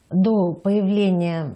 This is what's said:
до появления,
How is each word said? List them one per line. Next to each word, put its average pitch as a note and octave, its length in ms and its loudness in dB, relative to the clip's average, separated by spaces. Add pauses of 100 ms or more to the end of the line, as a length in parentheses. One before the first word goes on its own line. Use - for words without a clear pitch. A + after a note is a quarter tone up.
до F#3+ 440 0
появления, F#3 1040 0